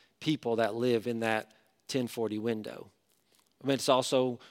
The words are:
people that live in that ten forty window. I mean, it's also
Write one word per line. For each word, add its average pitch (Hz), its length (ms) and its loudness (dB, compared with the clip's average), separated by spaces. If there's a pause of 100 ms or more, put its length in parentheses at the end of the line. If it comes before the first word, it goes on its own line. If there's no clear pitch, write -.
(220)
people 131 340 0
that 110 180 2
live 117 320 0
in 117 140 -4
that 110 320 0 (360)
ten 127 200 -2
forty 107 320 -4
window. 110 500 -6 (720)
I 131 60 -6
mean, 139 80 2
it's 123 140 -2
also 127 500 2 (120)